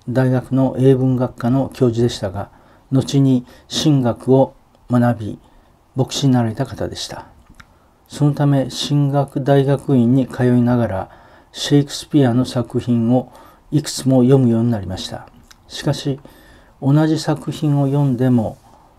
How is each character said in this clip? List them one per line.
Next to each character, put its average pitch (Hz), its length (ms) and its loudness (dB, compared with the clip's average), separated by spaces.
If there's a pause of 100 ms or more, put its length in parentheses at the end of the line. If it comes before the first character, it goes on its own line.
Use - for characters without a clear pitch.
大 127 220 0
学 127 240 -2
の 131 240 0
英 135 160 6
文 127 220 0
学 123 180 -4
科 120 160 -4
の 131 240 0
教 127 140 2
授 117 160 0
で 120 60 2
し - 100 -10
た 101 100 -4
が、 98 200 -10 (420)
後 131 280 0
に 131 240 2 (240)
神 143 340 0
学 123 320 0
を 135 200 2 (340)
学 120 320 2
び、 101 180 -10 (580)
牧 131 200 -4
師 139 120 0
に 127 40 4
な 123 100 2
ら 117 60 -2
れ 107 60 -6
た 135 100 -6
方 - 240 -8
で - 60 -12
し - 140 -12
た。 - 180 -16 (800)
そ - 180 -4
の 147 100 2
た 143 120 0
め、 135 240 2
神 143 400 -2
学 143 320 -2
大 139 220 2
学 139 320 0
院 120 180 4
に 131 140 0
通 - 180 -2
い 123 160 4
な 120 140 2
が 117 100 0
ら、 95 240 -8 (420)
シ - 240 -2
ェ - 20 6
イ 143 60 2
ク - 80 -14
ス - 160 -14
ピ 143 180 2
ア 117 80 2
の 127 100 2
作 123 340 -6
品 117 340 0
を 127 200 -2 (400)
い 147 100 0
く - 80 -10
つ - 180 -6
も 131 140 4
読 135 160 6
む 127 100 4
よ 117 120 2
う - 20 0
に 120 80 0
な 113 80 -2
り 95 80 -10
ま 92 100 -8
し - 120 -10
た。 - 200 -14 (380)
し - 160 -14
か 147 100 -2
し、 139 280 -6 (600)
同 147 280 4
じ 156 100 0
作 156 320 -4
品 143 300 0
を 143 60 2
読 143 180 0
ん 131 120 0
で 127 140 2
も、 113 280 0 (400)